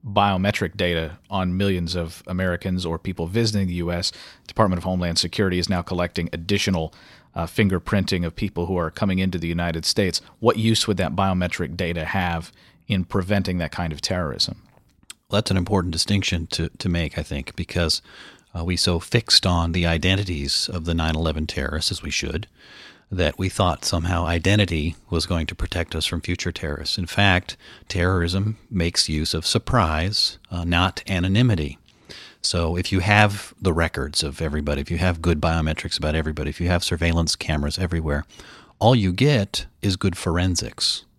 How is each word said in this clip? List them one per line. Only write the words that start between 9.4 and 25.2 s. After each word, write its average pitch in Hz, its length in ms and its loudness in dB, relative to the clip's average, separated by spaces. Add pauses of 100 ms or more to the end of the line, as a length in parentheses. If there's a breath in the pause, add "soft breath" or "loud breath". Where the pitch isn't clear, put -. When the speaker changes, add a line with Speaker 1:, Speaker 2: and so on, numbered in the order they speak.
Speaker 1:
United 85 380 -2
States. 92 340 0 (200 loud breath)
What 113 180 4
use 110 280 2
would 101 120 0
that 87 180 0
biometric 90 600 0
data 85 260 -2
have 85 480 -2 (360 soft breath)
in 95 160 0
preventing 95 540 0
that 82 140 -2
kind 85 180 -4
of 76 120 -8
terrorism? 85 580 -4 (680)
Speaker 2:
Well, 98 80 2
that's - 120 0
an 95 60 2
important 90 360 2
distinction 87 560 0
to, - 200 -2
to - 220 -6
make, 85 260 0
I - 60 -4
think, - 340 -8
because, 80 460 -2 (520 loud breath)
uh, 85 80 -4
we 90 140 0
so 87 240 2
fixed - 460 2
on 85 260 4
the 85 140 2
identities 85 840 0
of 85 160 -6
the 85 100 0
nine 80 220 0
eleven 78 300 0
terrorists, 76 440 -4
as - 120 -8
we - 80 -8
should, - 360 -4 (640 loud breath)
that 87 260 0
we 95 120 -2
thought 90 360 0
somehow 87 420 0
identity 85 680 2 (160)
was 82 160 0